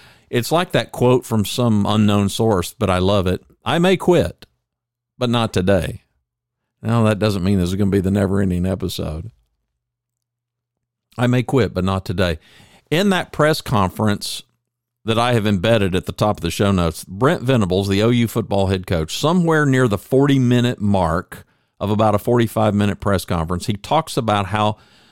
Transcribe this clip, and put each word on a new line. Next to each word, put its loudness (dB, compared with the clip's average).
it's -4
like 0
that -4
quote 2
from 0
some 0
unknown 2
source, -2
but -2
I 2
love 2
it. -2
"I 0
may 2
quit, 0
but -2
not 0
today." 0
Now, 0
that 2
doesn't -2
mean 2
this 0
is -4
gonna 0
be 2
the 0
never-ending 0
episode. -6
"I 0
may 2
quit, 0
but -2
not -2
today." -2
In 2
that -4
press 2
conference -2
that 0
I 2
have 2
embedded 2
at -4
the -8
top 0
of -16
the -4
show 0
notes, 0
Brent 0
Venables, 0
the 0
O 2
U 0
football -2
head -2
coach, -4
somewhere 2
near 2
the -2
forty-minute 2
mark -2
of -4
about 2
a 2
forty-five-minute 0
press 0
conference, -4
he -2
talks -4
about 0
how -2